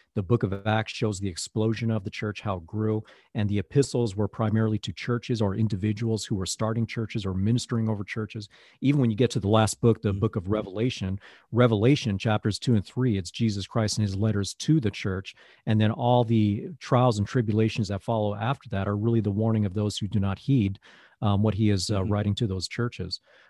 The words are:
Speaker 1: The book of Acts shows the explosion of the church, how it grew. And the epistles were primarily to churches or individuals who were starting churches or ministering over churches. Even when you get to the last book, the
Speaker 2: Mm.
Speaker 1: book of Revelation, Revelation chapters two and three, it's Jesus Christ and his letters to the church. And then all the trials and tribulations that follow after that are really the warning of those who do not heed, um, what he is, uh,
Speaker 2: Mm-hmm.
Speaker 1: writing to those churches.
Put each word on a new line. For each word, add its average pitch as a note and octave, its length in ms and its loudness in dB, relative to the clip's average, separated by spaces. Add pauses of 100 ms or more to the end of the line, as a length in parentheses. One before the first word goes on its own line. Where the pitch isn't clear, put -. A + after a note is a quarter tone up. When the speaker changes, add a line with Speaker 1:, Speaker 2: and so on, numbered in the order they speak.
(160)
Speaker 1:
The A2 80 -2
book A2+ 200 0
of G2 220 -4
Acts A2 280 -2
shows G#2 260 -4
the G2 100 -4
explosion A2+ 640 -4
of A2 120 -2
the G#2+ 60 -8
church, G#2 320 -8
how G2 160 -4
it E2 100 -12
grew. G#2+ 360 -2 (320)
And G#2 140 0
the G2+ 100 0
epistles A#2+ 560 0
were G#2 120 -2
primarily A2 520 0
to - 140 -10
churches A#2+ 480 -4
or G2 140 0
individuals G#2+ 680 -2
who - 120 -4
were F#2+ 100 -4
starting A2 400 -2
churches G#2+ 400 -6
or F#2+ 80 -4
ministering A2+ 560 0
over G#2 140 -4
churches. G#2+ 440 -10 (340)
Even C#3 200 4
when A#2+ 80 4
you G#2+ 60 0
get A2+ 160 2
to - 80 -2
the F#2+ 80 -2
last A2 340 4
book, A#2 200 4
the G#2 120 0
Speaker 2:
Mm. G2+ 60 -2
Speaker 1:
book G#2+ 160 0
of F#2+ 140 -4
Revelation, G2+ 720 -2 (320)
Revelation A2+ 640 4
chapters G#2+ 420 0
two B2 160 2
and G2 100 2
three, B2+ 320 0
it's F2 140 -6
Jesus G#2 360 -2
Christ A2 300 0
and G#2+ 100 2
his G2 80 -4
letters G2+ 400 0
to D#3 240 2
the G#2+ 120 -2
church. F#2 440 -6 (300)
And G#2+ 160 4
then G#2+ 100 4
all B2 320 4
the G#2+ 460 2 (100)
trials B2 380 4
and G2+ 100 0
tribulations A2 600 0
that G2 140 -4
follow G#2+ 340 -2
after A2+ 340 -6
that G2 180 -2
are G2+ 80 0
really A2+ 240 2
the G#2 120 0
warning G#2+ 340 2
of F#2 80 -4
those G#2 240 -2
who G#2+ 100 -6
do G#2 120 0
not G2 200 -2
heed, G#2 400 0 (420)
um, G2+ 200 2
what G#2+ 140 2
he G#2 160 2
is, F#2+ 180 0
uh, G#2 100 0
Speaker 2:
Mm-hmm. F#2+ 120 0
Speaker 1:
writing G#2 240 0
to A#2+ 120 0
those F#2 200 -4
churches. F#2+ 520 -6 (300)